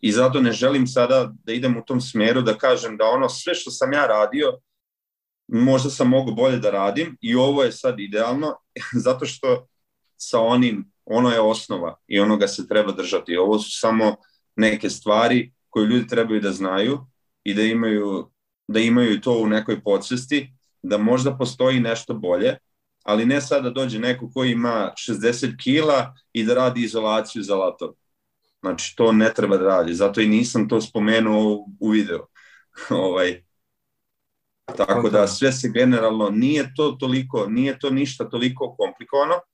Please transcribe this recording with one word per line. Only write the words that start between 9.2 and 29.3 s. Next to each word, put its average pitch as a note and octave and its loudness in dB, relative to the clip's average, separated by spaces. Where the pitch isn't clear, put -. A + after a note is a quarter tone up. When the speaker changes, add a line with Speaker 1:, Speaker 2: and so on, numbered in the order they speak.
Speaker 1:
što - -2
sa - -2
onim, A#2 2
ono A#2+ 2
je A2+ 2
osnova G#2+ -2
i G2+ 0
onoga G#2 2
se - -8
treba G#2 2
držati. F2 -4
Ovo G2+ 4
su G#2+ -6
samo A2 2
neke G#2+ 0
stvari A#2 0
koje G#2+ 0
ljudi A#2 2
trebaju A2+ 0
da G2 -4
znaju F#2+ -2
i G2+ -4
da G#2 0
imaju, G#2+ -2
da G#2+ 0
imaju A2+ 2
to B2+ -2
u A2+ 0
nekoj G#2+ -2
podsvesti, B2+ -2
da G#2 -2
možda B2+ 0
postoji B2+ 0
nešto A#2 -4
bolje, F#2+ 0
ali G#2+ 0
ne C#3 2
sad C3+ -2
da B2 -4
dođe A#2+ -4
neko B2 -4
ko C3 -2
ima A#2 -2
šezdeset A#2+ -2
kila C#3 2
i A2+ -2
da A#2 2
radi B2 2
izolaciju G#2+ -2
za G2 -2
lato. F#2 -4
Znači, - -6
to A2+ 4
ne A2 4